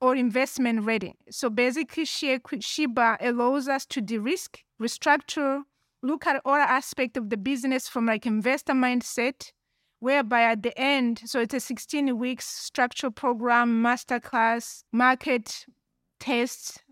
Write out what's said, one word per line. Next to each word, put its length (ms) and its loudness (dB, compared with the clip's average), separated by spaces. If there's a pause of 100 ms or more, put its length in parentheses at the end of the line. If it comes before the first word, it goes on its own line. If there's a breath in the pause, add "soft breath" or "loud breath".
or 160 4
investment 680 0
ready. 300 -2 (160)
So 200 -2
basically, 560 0
Shi-, 340 -2 (200)
Shiba 600 0
allows 480 0
us 180 -2
to 140 -6
de-risk, 600 -4 (200)
restructure, 800 0 (400)
look 240 -2
at 180 2
all 100 2
aspect 640 0
of 100 -6
the 80 -2
business 500 -2
from, 200 -2
like, 180 0
investor 480 0
mindset, 800 0 (480)
whereby 420 2
at 200 2
the 160 -4
end, 480 2
so 140 -2
it's 120 0
a 80 0
sixteen 580 -2
weeks 280 -4
structure 640 -2
program, 720 2
masterclass, 1120 0
market 760 0 (520)
tests, 600 -4 (140)